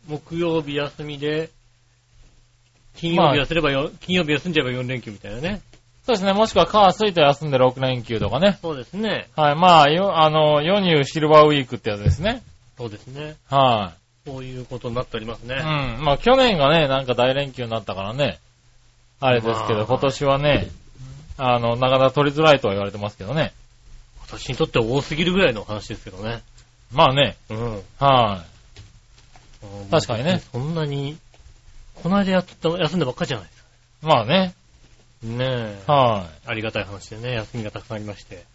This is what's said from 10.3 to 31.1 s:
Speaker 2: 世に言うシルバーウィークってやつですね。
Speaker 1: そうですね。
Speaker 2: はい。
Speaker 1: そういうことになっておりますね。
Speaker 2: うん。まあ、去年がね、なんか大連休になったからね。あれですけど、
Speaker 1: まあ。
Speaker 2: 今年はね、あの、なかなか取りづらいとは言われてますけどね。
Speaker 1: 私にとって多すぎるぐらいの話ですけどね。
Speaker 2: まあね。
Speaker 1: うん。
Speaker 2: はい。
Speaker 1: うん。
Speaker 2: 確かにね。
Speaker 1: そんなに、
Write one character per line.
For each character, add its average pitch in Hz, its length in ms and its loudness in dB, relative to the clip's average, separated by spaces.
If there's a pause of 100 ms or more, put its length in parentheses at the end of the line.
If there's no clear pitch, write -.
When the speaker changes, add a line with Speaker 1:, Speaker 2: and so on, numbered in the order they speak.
Speaker 2:
世 185 200 2
に 180 100 0
言 156 100 4
う 135 40 2
シ 160 160 -6
ル 151 100 2
バ 151 140 10
ー - 20 6
ウ 151 60 4
ィ 143 80 2
ー 127 60 -6
ク 123 100 -10
っ - 20 -10
て - 100 -8
や 104 80 -4
つ 101 40 -10
で 104 100 2
す 131 100 0
ね。 220 220 -4 (340)
Speaker 1:
そ 120 120 -10
う - 20 -10
で 101 80 -16
す - 80 -20
ね。 147 300 -14 (120)
Speaker 2:
は 117 460 2 (320)
い。 147 40 -14
Speaker 1:
そ 131 100 -12
う 127 40 -12
い 127 160 -12
う 123 60 -12
こ 123 120 -12
と 123 120 -10
に 117 40 -8
な 123 60 -4
っ 123 60 -8
て - 100 -12
お 110 40 -6
り 110 40 -14
ま 110 120 -12
す - 80 -20
ね。 123 100 -10
Speaker 2:
う 135 40 -6
ん。 143 460 -4
ま 147 80 2
あ、 139 60 0
去 247 180 4
年 247 220 2
が 139 100 4
ね、 160 180 4
な 135 140 0
ん 135 60 -8
か 123 80 0
大 123 180 2
連 139 200 -4
休 123 120 -8
に 113 60 -8
な 113 80 -4
っ 104 60 -10
た 98 100 -8
か 95 80 -6
ら 101 100 -6
ね。 123 280 -4 (800)
あ 131 120 4
れ 120 80 2
で 113 140 -2
す 110 120 -4
け 110 60 -2
ど、 107 60 0
Speaker 1:
ま 107 60 0
あ。 - 20 -6
Speaker 2:
今 127 140 0
年 139 260 -2
は 139 120 2
ね、 143 300 2 (680)
あ 123 200 2
の、 117 180 0
な 127 120 0
か 131 80 4
な 131 120 6
か - 20 4
取 147 200 2
り 139 60 -8
づ 156 60 0
ら 156 100 8
い 135 80 6
と 113 80 0
は 98 60 0
言 101 60 -2
わ 101 40 -2
れ 101 80 -6
て 104 60 -12
ま 104 100 -6
す - 80 -12
け 95 80 -14
ど 104 80 -8
ね。 147 220 -2 (720)
Speaker 1:
私 - 240 -14
に 123 60 -4
と 160 80 0
っ 143 40 -6
て 131 100 -2
多 120 220 0
す 147 160 -6
ぎ 160 80 -2
る 180 80 0
ぐ 185 60 0
ら 175 120 4
い 117 40 -4
の 98 100 -8
話 104 240 -8
で 110 60 -8
す - 100 -16
け 107 60 -16
ど 92 120 -18
ね。 117 200 -8 (500)
Speaker 2:
ま 143 180 4
あ 131 40 -2
ね。 135 220 0 (140)
Speaker 1:
う 110 40 -8
ん。 110 280 -8 (180)
Speaker 2:
は 117 440 4 (1160)
い。 - 20 -20
Speaker 1:
う 101 220 -14
ん。 101 40 -10
Speaker 2:
確 160 180 0
か 113 100 -4
に 123 60 -6
ね。 175 260 -2
Speaker 1:
そ 120 80 -8
ん 147 160 -6
な 160 100 -4
に、 143 320 -6 (800)